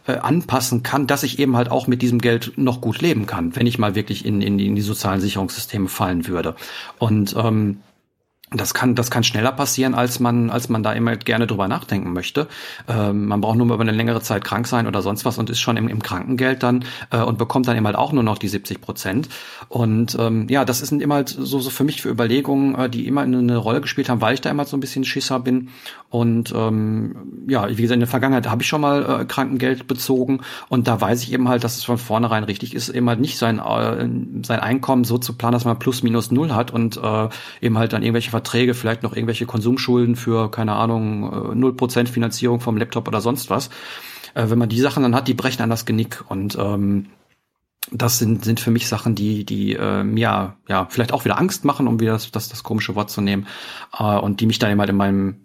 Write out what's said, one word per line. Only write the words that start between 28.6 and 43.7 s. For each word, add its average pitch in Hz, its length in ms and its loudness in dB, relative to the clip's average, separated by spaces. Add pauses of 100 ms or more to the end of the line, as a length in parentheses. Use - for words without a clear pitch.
ich 135 40 0
schon 156 140 0
mal, 143 400 2
äh, - 40 -4
Krankengeld 127 600 -2
bezogen. 131 540 0 (300)
Und 120 180 2
da 113 120 4
weiß 113 220 2
ich 120 120 -8
eben 127 160 2
halt, 123 140 2
dass 117 140 -2
es - 60 -8
von 120 160 0
vornherein 110 460 0
richtig 104 280 -6
ist, 120 160 -6
eben 123 200 0
halt 113 100 2
nicht 143 180 -2
sein, 113 220 0
äh, 117 500 0 (340)
sein 117 160 0
Einkommen 131 440 2
so 120 160 2
zu 123 140 -6
planen, 120 200 0
dass 120 120 0
man 117 120 2
plus 127 240 -2
minus 117 300 0
null 143 200 2
hat 113 200 0
und, 117 260 0
äh, 110 320 0 (320)
eben 113 160 2
halt 110 160 2
dann 110 80 0
irgendwelche 113 380 0
Verträge, 123 340 2
vielleicht 113 300 -2
noch 104 100 -4
irgendwelche 117 320 -2
Konsumschulden 120 680 2
für, 113 340 0
keine 110 220 -2
Ahnung, 107 800 -2
äh, 110 40 -2
null 127 200 4
Prozent 120 320 0
Finanzierung 120 540 0
vom 117 160 0
Laptop 117 300 -4
oder 110 120 0
sonst 117 300 -2
was. 123 200 0 (640)